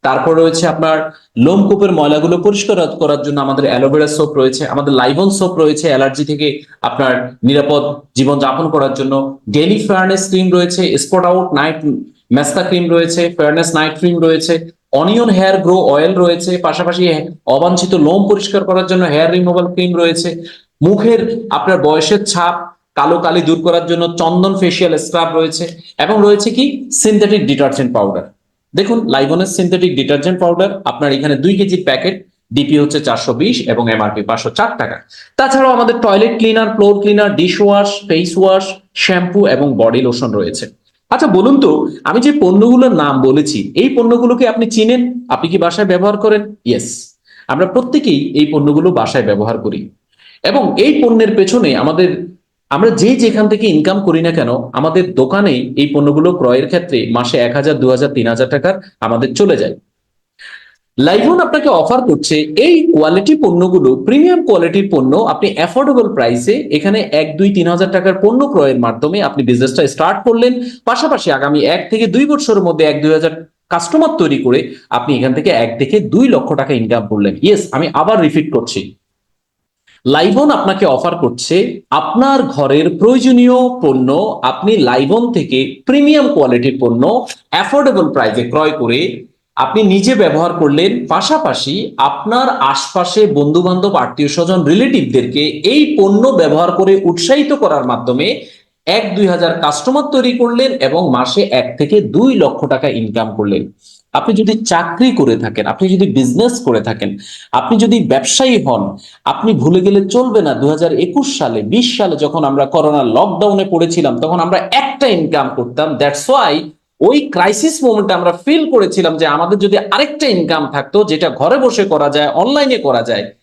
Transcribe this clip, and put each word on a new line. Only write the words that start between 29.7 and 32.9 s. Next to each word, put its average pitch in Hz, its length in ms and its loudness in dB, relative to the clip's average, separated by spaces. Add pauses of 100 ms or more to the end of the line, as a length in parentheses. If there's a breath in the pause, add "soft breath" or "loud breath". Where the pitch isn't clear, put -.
ডিটারজেন্ট 143 440 -2
পাউডার 185 440 0
আপনার 143 280 -2
এখানে 139 240 -2
দুই 170 200 0
কেজি 190 260 -2
প্যাকেট, 147 440 -4 (280)
ডিপি 139 240 2
হচ্ছে 147 220 0